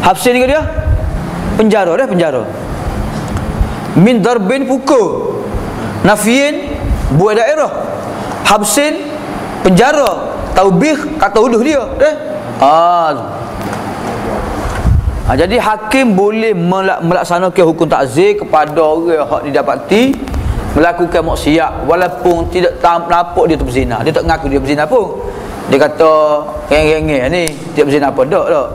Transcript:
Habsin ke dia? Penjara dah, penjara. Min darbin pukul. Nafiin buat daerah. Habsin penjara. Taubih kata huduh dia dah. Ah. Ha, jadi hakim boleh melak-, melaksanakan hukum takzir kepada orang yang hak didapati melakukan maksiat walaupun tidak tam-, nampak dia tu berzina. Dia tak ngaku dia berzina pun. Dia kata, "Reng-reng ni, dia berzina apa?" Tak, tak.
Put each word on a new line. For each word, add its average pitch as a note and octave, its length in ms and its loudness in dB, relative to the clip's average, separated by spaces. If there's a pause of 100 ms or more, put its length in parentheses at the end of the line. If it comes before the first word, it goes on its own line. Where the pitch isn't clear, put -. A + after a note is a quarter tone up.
Habsin A#3+ 320 2
ke B3+ 160 2
dia? D4+ 80 2 (960)
Penjara G3+ 400 2
dah, B3+ 140 0
penjara. D#3+ 340 0 (1500)
Min B3 240 6
darbin A#3+ 480 0
pukul. B3 720 0 (640)
Nafiin C4+ 720 2 (400)
buat G#3 240 4
daerah. C4+ 320 0 (760)
Habsin C#4+ 580 0 (540)
penjara. A3+ 760 2 (220)
Taubih G3 640 2
kata G3+ 160 2
huduh A3+ 240 4
dia C#4+ 200 2 (140)
dah. D4+ 200 2 (440)
Ah. E3 540 4 (2250)
Ha, B2+ 80 2
jadi F#3+ 240 2
hakim G#3+ 560 0
boleh G#3+ 400 0
melak-, F3+ 480 0
melaksanakan F3 640 2
hukum D#3+ 160 2
takzir D3 480 2
kepada D#3 480 0
orang E3 320 2
yang D3 160 0
hak D3+ 160 -2
didapati C#3+ 640 0 (640)
melakukan E3+ 480 0
maksiat D3+ 640 -2
walaupun E3+ 640 0
tidak F3 320 -2
tam-, E3+ 240 2
nampak F3 400 0
dia D#3+ 80 2
tu C#3 80 -2
berzina. A#2+ 400 -2
Dia C#3 80 0
tak E3+ 160 0
ngaku D#3+ 240 -2
dia C#3 80 0
berzina D3 320 0
pun. A2 320 0 (480)
Dia C3+ 160 4
kata, D3+ 560 2 (320)
"Reng-reng D#3 560 2
ni, F3 160 0 (320)
dia D3 80 4
berzina C#3+ 240 2
apa?" C3 160 0
Tak, D#3+ 240 0
tak. D3 260 0